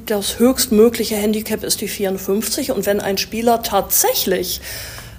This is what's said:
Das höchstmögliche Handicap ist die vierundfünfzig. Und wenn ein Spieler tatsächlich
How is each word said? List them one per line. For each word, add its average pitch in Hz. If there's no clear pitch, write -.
Das 202
höchstmögliche 226
Handicap 214
ist -
die 208
vierundfünfzig. 196
Und 190
wenn 202
ein 196
Spieler 226
tatsächlich 190